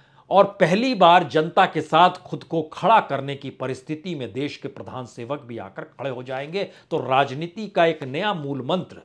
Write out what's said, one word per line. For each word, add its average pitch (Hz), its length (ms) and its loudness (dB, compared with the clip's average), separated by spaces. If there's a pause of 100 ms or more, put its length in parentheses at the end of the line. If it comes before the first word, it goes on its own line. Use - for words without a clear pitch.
(300)
और 190 140 6
पहली 196 500 2
बार 180 300 6
जनता 160 420 2
के 165 160 -4
साथ 165 280 4
खुद - 340 -8
को 165 180 -4
खड़ा 190 380 2
करने 139 360 -4
की 135 140 -12
परिस्थिति 156 640 -8
में 117 180 -10
देश 143 240 -6
के 143 100 -14
प्रधान 127 380 -14
सेवक 127 360 -10
भी 120 160 -14
आकर 98 240 -14
खड़े - 280 -12
हो 127 140 -10
जाएंगे। 147 400 -8
तो - 340 -8
राजनीति 139 720 -2
का 180 180 2
एक 160 180 0
नया 170 300 -4
मूल 139 280 -6
मंत्र, 139 440 -6